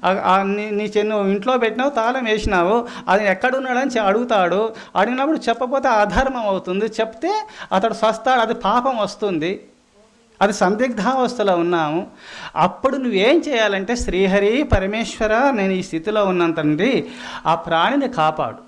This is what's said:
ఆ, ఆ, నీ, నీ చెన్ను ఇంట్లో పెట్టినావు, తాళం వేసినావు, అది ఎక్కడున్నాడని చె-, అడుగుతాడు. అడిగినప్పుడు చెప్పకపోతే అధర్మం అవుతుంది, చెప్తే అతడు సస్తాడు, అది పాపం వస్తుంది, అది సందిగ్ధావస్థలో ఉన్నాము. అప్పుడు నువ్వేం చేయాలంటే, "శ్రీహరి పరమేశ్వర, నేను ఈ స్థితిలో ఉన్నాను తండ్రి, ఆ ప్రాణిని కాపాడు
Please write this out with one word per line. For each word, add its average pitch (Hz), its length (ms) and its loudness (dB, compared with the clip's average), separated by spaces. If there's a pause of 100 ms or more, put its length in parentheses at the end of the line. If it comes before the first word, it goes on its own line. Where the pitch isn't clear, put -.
ఆ, 190 200 2
ఆ, 190 180 4
నీ, 208 260 -2
నీ 208 280 -2
చెన్ను 208 300 0
ఇంట్లో 202 300 0
పెట్టినావు, 240 320 0
తాళం 254 340 -2
వేసినావు, 214 640 2 (200)
అది 202 200 2
ఎక్కడున్నాడని 254 640 0
చె-, 233 120 0
అడుగుతాడు. 208 720 2 (220)
అడిగినప్పుడు 254 420 2 (120)
చెప్పకపోతే 254 380 0
అధర్మం 226 600 2
అవుతుంది, 190 380 -2
చెప్తే 311 600 -2 (260)
అతడు 214 220 2
సస్తాడు, 220 480 2
అది 226 120 0
పాపం 247 440 0
వస్తుంది, 196 720 -4 (720)
అది 202 120 2
సందిగ్ధావస్థలో 214 1000 0
ఉన్నాము. 170 520 0 (480)
అప్పుడు 185 420 0
నువ్వేం 247 500 2
చేయాలంటే, 214 480 0
"శ్రీహరి 202 680 2
పరమేశ్వర, 220 880 0
నేను 196 220 0
ఈ 180 100 -2
స్థితిలో 202 420 -2
ఉన్నాను 175 280 2
తండ్రి, 160 540 0 (380)
ఆ 160 100 2
ప్రాణిని 185 520 0
కాపాడు 156 500 -2 (100)